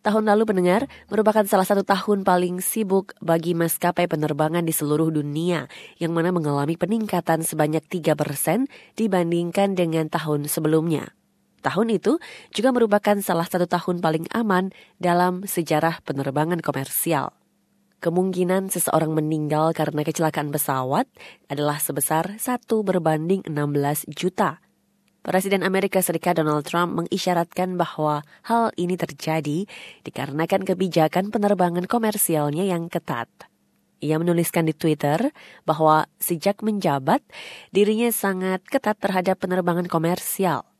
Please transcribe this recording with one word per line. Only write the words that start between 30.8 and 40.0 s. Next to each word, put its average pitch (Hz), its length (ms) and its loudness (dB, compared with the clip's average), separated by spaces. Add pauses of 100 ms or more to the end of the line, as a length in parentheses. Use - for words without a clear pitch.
penerbangan 185 480 2
komersialnya 180 800 0
yang 170 240 -2
ketat. 123 400 -6 (720)
Ia 156 240 0
menuliskan 170 480 2
di - 0 -
Twitter 156 640 0 (320)
bahwa 156 480 4
sejak 196 480 -4
menjabat, 185 560 0 (560)
dirinya 214 320 4
sangat 190 640 -2
ketat 214 320 0
terhadap 190 400 0
penerbangan 180 480 0
komersial. 165 720 0 (160)